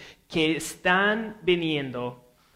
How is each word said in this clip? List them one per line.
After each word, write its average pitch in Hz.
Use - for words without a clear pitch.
que 160
están 208
viniendo 143